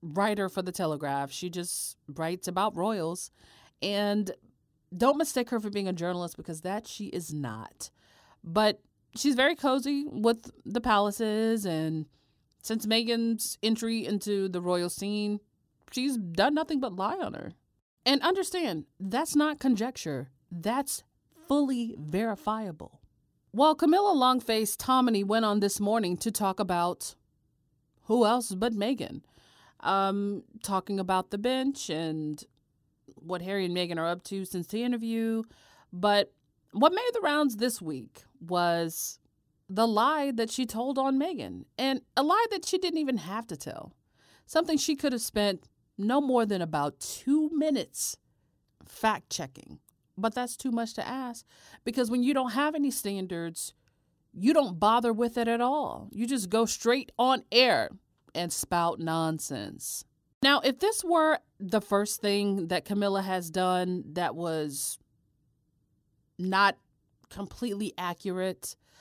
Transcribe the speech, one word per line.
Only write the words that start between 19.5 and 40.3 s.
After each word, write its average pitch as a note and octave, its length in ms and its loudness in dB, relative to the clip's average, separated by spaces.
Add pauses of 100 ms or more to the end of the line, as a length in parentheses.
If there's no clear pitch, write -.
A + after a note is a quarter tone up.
conjecture. G3+ 720 -2 (220)
That's A3+ 520 -4 (440)
fully C4 500 0
verifiable. G3+ 1040 -4 (500)
Well, D4 240 6
Camilla F4+ 380 6
Longface B3+ 640 2
Tominey B3 460 4
went A3 220 2
on G#3 140 4
This G3+ 200 0
Morning G3+ 380 2
to A3 140 -2
talk G3 280 0
about F3 560 -2 (880)
who A3+ 220 4
else A#3 260 2
but A3 220 -2
Meghan. G#3+ 480 -2 (580)
Um, G3 640 0 (200)
talking G3 360 -2
about F#3 320 0
the G3+ 60 -4
bench C4 520 -2
and D#3 540 -4 (720)
what E3+ 260 -8
Harry F#3+ 240 -2
and F3 100 -2
Meghan F3 220 -2
are E3 100 0
up F3 180 -2
to G3 200 -6
since F3+ 220 -6
the A3+ 160 -4
interview. A3+ 600 -2 (480)
But G3+ 420 2 (380)
what D4 220 4
made A#4+ 200 0
the A#4 80 -4
rounds D4 360 2
this A#3 240 -2
week D3+ 420 -10 (160)
was E3+ 800 0 (500)
the G#3 180 2
lie C#4 440 2